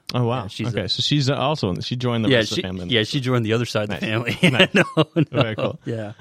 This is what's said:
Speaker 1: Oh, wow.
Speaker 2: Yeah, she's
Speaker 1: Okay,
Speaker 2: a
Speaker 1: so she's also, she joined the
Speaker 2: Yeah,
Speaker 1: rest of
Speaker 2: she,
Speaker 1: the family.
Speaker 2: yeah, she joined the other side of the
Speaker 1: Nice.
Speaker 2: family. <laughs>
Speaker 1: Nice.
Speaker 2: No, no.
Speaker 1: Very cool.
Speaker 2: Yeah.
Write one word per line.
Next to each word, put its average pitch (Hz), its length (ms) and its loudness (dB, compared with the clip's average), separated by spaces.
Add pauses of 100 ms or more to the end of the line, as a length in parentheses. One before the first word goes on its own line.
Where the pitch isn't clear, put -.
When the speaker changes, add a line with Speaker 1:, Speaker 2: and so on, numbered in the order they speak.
(120)
Speaker 1:
Oh, 123 140 2
wow. 120 180 0
Speaker 2:
Yeah, 95 40 -8
she's 113 220 -6
Speaker 1:
Okay, 107 120 -2
Speaker 2:
a 92 80 -4
Speaker 1:
so - 120 -2
she's 139 280 2
also, 123 520 0
she - 140 -4
joined 120 300 0
the - 40 4
Speaker 2:
Yeah, 123 80 8
Speaker 1:
rest 110 140 2
of - 40 -4
Speaker 2:
she, 95 80 -2
Speaker 1:
the 92 40 -4
family. 90 220 -8
Speaker 2:
yeah, 110 140 4
she 143 160 -2
joined 123 260 0
the 107 80 0
other 120 120 0
side 107 260 -2
of 85 80 -6
the 208 80 -4
Speaker 1:
Nice. 196 280 -2
Speaker 2:
family. - 60 -12
<laughs> 170 100 6
Speaker 1:
Nice. 175 220 -4
Speaker 2:
No, 190 100 4 (320)
no. 165 160 4
Speaker 1:
Very 113 240 0
cool. - 300 -4
Speaker 2:
Yeah. 110 360 -6